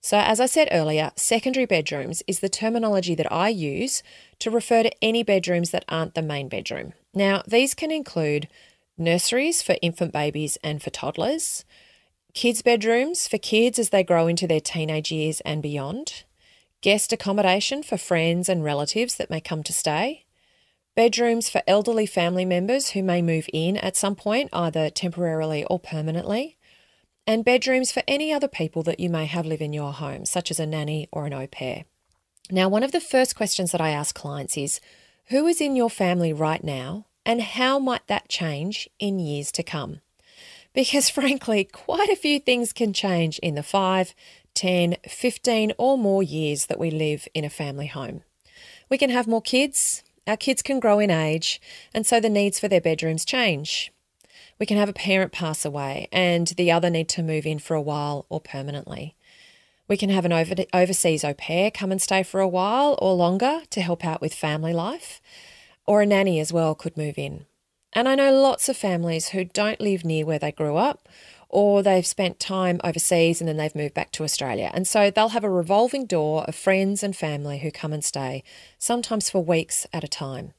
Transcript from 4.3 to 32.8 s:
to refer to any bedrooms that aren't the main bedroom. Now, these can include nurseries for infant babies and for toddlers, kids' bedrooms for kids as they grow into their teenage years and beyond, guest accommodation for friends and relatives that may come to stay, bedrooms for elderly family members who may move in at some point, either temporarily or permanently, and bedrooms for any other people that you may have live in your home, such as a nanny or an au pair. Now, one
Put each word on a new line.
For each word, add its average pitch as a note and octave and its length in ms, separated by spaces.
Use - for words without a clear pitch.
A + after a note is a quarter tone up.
to A3+ 120
refer A3+ 320
to - 200
any A3+ 200
bedrooms F3+ 480
that D#3+ 180
aren't D#3+ 240
the D#3+ 80
main C#3+ 260
bedroom. - 460
Now, G3 340
these A#3+ 260
can D#4 180
include D#3 560
nurseries G3+ 640
for F3+ 200
infant E3+ 320
babies D3 500
and D3+ 180
for - 80
toddlers, - 760
kids' A#3+ 280
bedrooms A#3+ 680
for G#3+ 100
kids A#3 420
as A3 100
they F#3+ 140
grow E3+ 240
into E3+ 200
their D#3+ 120
teenage D#3 520
years D#3 300
and D3+ 200
beyond, D3 640
guest G3+ 300
accommodation G#3 720
for G#3+ 140
friends E3+ 500
and F3 160
relatives D3+ 520
that - 140
may D#3 120
come D#3 220
to D#3 100
stay, F3+ 520
bedrooms A#3 540
for - 180
elderly G#3+ 380
family F3+ 400
members F#3+ 460
who F#3+ 120
may F3 180
move E3 300
in E3+ 260
at - 200
some G3+ 180
point, A3+ 380
either D#3+ 360
temporarily D#3+ 760
or F3 140
permanently, E3+ 800
and A3 200
bedrooms B3+ 460
for - 160
any D4+ 260
other C#4+ 140
people D#3+ 360
that E3 160
you F3 100
may D#3+ 160
have D#3 200
live D#3 160
in D3+ 100
your D3 220
home, C#3 320
such - 240
as D#3+ 100
a D#3+ 60
nanny D3+ 460
or D3 160
an C#3+ 60
au C3+ 140
pair. - 380
Now, F#3 180
one G#3 160